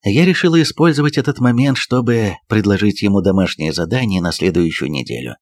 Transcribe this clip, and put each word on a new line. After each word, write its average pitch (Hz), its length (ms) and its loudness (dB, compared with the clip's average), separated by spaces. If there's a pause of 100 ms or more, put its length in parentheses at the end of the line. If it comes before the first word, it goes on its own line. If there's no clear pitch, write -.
Я 110 220 2
решила 170 360 2
использовать 147 580 0
этот 135 220 -2
момент, 127 360 2
чтобы 117 580 -2 (140)
предложить 101 540 0
ему 101 180 2
домашнее 90 520 0
задание 92 480 -2
на 85 120 -2
следующую 82 580 -2
неделю. 60 520 -8